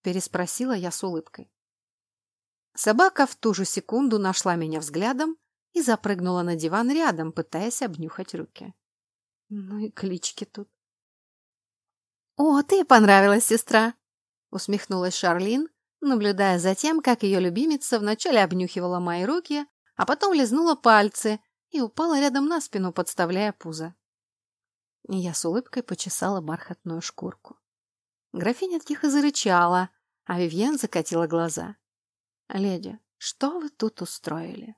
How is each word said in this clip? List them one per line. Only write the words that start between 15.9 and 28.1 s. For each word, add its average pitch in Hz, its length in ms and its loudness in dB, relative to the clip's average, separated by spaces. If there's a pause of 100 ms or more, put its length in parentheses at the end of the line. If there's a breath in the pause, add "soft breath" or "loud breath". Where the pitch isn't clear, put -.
наблюдая 202 580 4
за 190 140 2
тем, 311 280 0
как 240 220 2
её 196 160 2
любимица 233 600 0
вначале 214 440 2
обнюхивала 180 560 -2
мои 175 240 -2
руки, 294 420 -4 (300)
а 185 100 0
потом 381 280 0
лизнула 294 420 2
пальцы 214 640 2 (300)
и 294 120 -2
упала 294 380 0
рядом 277 280 2
на 330 120 0
спину, 185 320 -4
подставляя 185 600 -2
пузо. 160 440 -10 (1120)
Я 180 260 -4
с - 120 -6
улыбкой 233 380 -4
почесала 185 580 -4
бархатную 165 600 -8
шкурку. - 580 -14 (720)